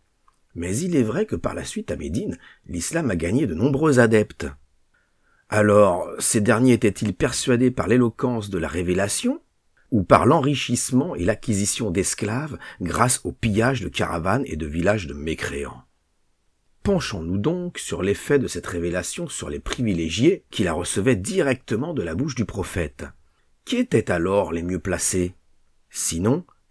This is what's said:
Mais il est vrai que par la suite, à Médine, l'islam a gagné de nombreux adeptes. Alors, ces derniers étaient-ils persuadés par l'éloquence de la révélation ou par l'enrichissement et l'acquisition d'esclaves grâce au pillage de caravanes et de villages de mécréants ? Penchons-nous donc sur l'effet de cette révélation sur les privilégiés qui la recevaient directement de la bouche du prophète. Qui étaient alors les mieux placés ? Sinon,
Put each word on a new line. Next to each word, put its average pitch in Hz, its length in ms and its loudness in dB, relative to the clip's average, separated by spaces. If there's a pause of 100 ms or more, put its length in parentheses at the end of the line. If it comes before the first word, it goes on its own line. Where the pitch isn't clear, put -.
(560)
Mais 87 220 -6
il 175 200 0
est 127 60 4
vrai 120 220 0
que - 120 -4
par - 160 -4
la 85 100 -8
suite, - 260 -8
à 76 60 -4
Médine, 78 420 -4 (300)
l'islam 135 420 -4
a 95 60 0
gagné 95 320 0
de 87 80 -4
nombreux 135 460 4
adeptes. 110 440 2 (1000)
Alors, 101 640 6 (100)
ces - 220 2
derniers 120 320 6
étaient-ils 107 420 2
persuadés 127 560 2
par 92 160 -4
l'éloquence 117 640 2
de 95 80 -4
la 80 100 -2
révélation 92 720 0 (520)
ou 110 100 2
par 87 240 4
l'enrichissement 131 880 2
et 87 100 -4
l'acquisition 101 680 -2
d'esclaves 107 680 -4 (240)
grâce 92 440 0
au 135 60 -2
pillage 117 500 0
de 85 80 -6
caravanes 90 580 -2
et 82 80 -6
de 78 100 -4
villages 85 400 0
de 67 80 -10
mécréants ? 71 680 -8 (1000)
Penchons-nous 98 560 -2
donc 175 400 -2
sur - 240 -6
l'effet 101 380 0
de 110 80 -2
cette 87 180 -8
révélation 87 640 -4
sur - 240 -10
les 71 80 -6
privilégiés 104 880 0
qui - 140 -2
la 85 100 2
recevaient 95 420 0
directement 135 800 -2
de 131 80 -4
la 80 140 -6
bouche 135 180 -4
du 113 120 -2
prophète. 82 600 -6 (600)
Qui - 100 -4
étaient 233 340 2
alors 90 420 2
les 85 120 -4
mieux 90 160 -2
placés ? 90 560 -2 (560)
Sinon, 110 520 -2 (280)